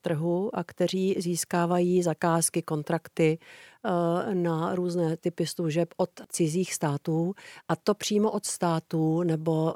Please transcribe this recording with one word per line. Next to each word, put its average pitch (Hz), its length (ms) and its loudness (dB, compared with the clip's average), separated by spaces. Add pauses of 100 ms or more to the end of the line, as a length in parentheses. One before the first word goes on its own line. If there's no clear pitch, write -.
trhu 170 540 -2
a 175 80 -2
kteří 190 540 0
získávají 175 840 2
zakázky, 165 580 0
kontrakty, 160 800 0
eh, 180 960 -2
na 175 400 0
různé 175 420 0
typy 170 300 -4
služeb 165 500 -2
od 185 120 0 (200)
cizích 170 440 0
států, 165 600 0 (340)
a 165 80 0
to - 180 0
přímo 208 380 0
od 202 140 -4
států 160 800 0
nebo 160 520 0